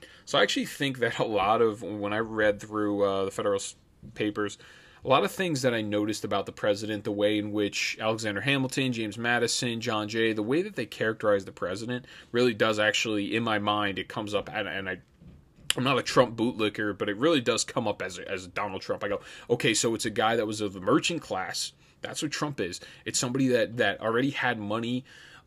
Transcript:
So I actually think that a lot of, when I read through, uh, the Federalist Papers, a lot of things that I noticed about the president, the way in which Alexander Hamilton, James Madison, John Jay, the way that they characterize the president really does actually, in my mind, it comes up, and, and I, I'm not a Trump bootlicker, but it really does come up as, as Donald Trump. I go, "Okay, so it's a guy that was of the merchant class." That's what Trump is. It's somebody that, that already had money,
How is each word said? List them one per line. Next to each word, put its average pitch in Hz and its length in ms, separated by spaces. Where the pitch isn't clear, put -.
So 147 140
I - 20
actually 208 240
think 135 320
that 117 220
a 143 60
lot 110 360
of, 110 220
when 101 280
I 107 80
read 107 400
through, 104 440
uh, 98 220
the 98 60
Federalist 101 460
Papers, 107 420
a - 20
lot 147 160
of 190 80
things 170 300
that 123 120
I 113 60
noticed 104 460
about 101 200
the 107 60
president, 104 540
the 107 80
way 104 240
in 104 160
which 104 480
Alexander 110 400
Hamilton, 135 500
James 113 260
Madison, 117 640
John 110 300
Jay, 113 240
the 107 100
way 139 180
that 208 140
they 120 100
characterize 107 600
the 95 80
president 110 500
really 120 200
does 107 260
actually, 104 540
in 117 80
my 110 180
mind, 104 380
it 92 120
comes 104 240
up, 98 200
and, 104 140
and 95 220
I, 92 80
I'm 127 80
not 131 140
a - 40
Trump 123 320
bootlicker, 107 640
but 104 100
it 101 80
really 147 240
does 113 240
come 117 240
up 104 140
as, 92 180
as 92 280
Donald 95 340
Trump. 95 240
I - 20
go, 98 140
"Okay, 123 240
so 117 220
it's 107 100
a 117 40
guy 113 260
that 113 100
was 107 140
of 101 140
the 95 80
merchant 151 400
class." 92 500
That's - 200
what 151 120
Trump 147 260
is. 90 220
It's - 140
somebody 131 280
that, 117 300
that 101 240
already 120 300
had 120 280
money, 113 460